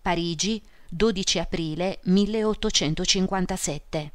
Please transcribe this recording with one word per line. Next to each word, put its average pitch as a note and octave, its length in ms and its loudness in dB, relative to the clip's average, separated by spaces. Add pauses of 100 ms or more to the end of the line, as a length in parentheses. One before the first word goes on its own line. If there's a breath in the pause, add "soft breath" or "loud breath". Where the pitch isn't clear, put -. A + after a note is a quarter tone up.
Parigi, F3 600 -2 (260 soft breath)
dodici F#3 520 0
aprile E3+ 640 -2
milleottocentocinquantasette. F#3 2000 0